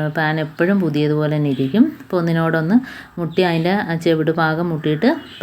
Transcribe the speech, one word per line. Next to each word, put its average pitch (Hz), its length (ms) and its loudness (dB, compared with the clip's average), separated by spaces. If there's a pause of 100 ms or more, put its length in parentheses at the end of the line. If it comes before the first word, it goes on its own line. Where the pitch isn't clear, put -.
(160)
പാൻ 156 240 0
എപ്പോഴും 170 400 0
പുതിയതുപോലെ 151 560 0
തന്നെ 147 140 0
ഇരിക്കും. 135 520 2
അപ്പോൾ - 140 -6
ഒന്നിനോടൊന്ന് 165 600 0 (440)
മുട്ടി 170 220 -2
അതിൻ്റെ 170 300 2
ആ 180 220 -2 (100)
ചെവിട് 160 260 2
ഭാഗം 160 380 0
മുട്ടിയിട്ട് 156 480 0 (260)